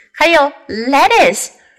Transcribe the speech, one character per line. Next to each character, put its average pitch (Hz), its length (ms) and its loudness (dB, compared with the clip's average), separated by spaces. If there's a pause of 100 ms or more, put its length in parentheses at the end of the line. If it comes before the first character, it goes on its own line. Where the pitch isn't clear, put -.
(120)
还 - 140 -2
有 294 260 0 (140)
lettuce， 277 840 0 (280)